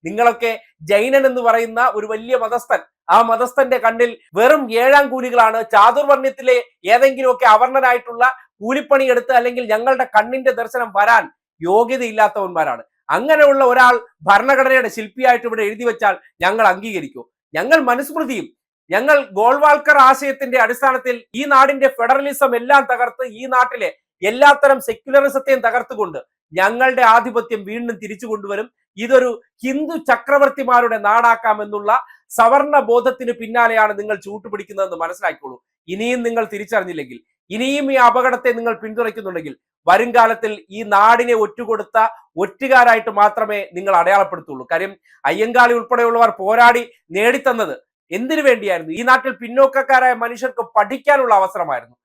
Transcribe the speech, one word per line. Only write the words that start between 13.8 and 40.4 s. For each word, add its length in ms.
ഭരണഘടനയുടെ 760
ശില്പിയായിട്ട് 500
ഇവിടെ 160
എഴുതി 220
വെച്ചാൽ 300
ഞങ്ങൾ 260
അംഗീകരിക്കൂ? 560
ഞങ്ങൾ 260
മനുസ്മൃതിയും 680
ഞങ്ങൾ 260
ഗോൾവാൾക്കർ 640
ആശയത്തിന്റെ 680
അടിസ്ഥാനത്തിൽ 540
ഈ 100
നാടിന്റെ 440
ഫെഡറലിസം 680
എല്ലാം 260
തകർത്ത് 340
ഈ 200
നാട്ടിലെ 440
എല്ലാത്തരം 580
സെക്യുലറിസത്തെയും 800
തകർത്തുകൊണ്ട് 580
ഞങ്ങളുടെ 500
ആധിപത്യം 640
വീണ്ടും 380
തിരിച്ചു 240
കൊണ്ടുവരും. 400
ഇതൊരു 320
ഹിന്ദു 320
ചക്രവർത്തിമാരുടെ 880
നാടാക്കാമെന്നുള്ള 920
സവർണ 420
ബോധത്തിന് 520
പിന്നാലെയാണ് 640
നിങ്ങൾ 260
ചൂട്ടുപിടിക്കുന്നതെന്ന് 800
മനസ്സിലാക്കിക്കോളൂ. 520
ഇനിയും 340
നിങ്ങൾ 300
തിരിച്ചറിഞ്ഞില്ലെങ്കിൽ, 680
ഇനിയും 420
ഈ 40
അപകടത്തെ 500
നിങ്ങൾ 240
പിന്തുണയ്ക്കുന്നുണ്ടെങ്കിൽ 720
വരും 280
കാലത്തിൽ 380